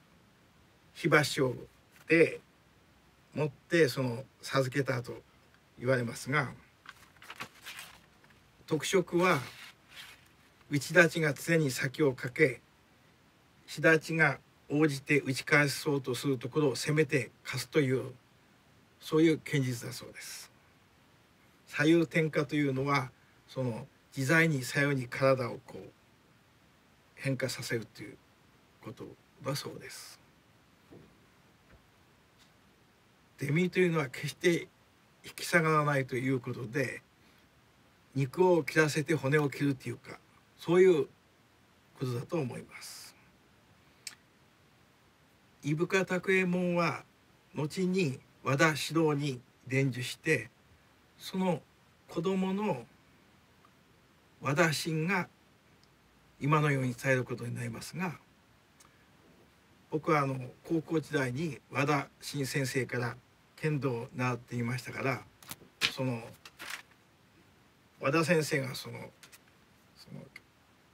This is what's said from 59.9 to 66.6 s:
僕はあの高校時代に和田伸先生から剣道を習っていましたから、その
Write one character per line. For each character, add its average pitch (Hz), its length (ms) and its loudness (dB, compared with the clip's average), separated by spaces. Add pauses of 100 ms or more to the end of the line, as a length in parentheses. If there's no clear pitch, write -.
僕 156 220 0
は 151 100 4
あ 139 40 0
の 131 100 -2 (300)
高 165 140 0
校 160 200 -2
時 147 120 -12
代 135 220 0
に 143 240 -4 (120)
和 135 160 0
田 147 220 0 (120)
伸 143 260 -6
先 135 200 -2
生 123 200 -2
か 127 120 -6
ら 120 180 -4 (400)
剣 151 220 -2
道 131 140 -2
を 117 240 -6
習 127 180 -2
っ 120 40 -8
て - 180 -10
い 120 60 -2
ま 120 160 -2
し - 40 -10
た - 80 -12
か 117 120 -8
ら、 123 200 -2 (720)
そ - 100 -6
の 123 180 -2 (1800)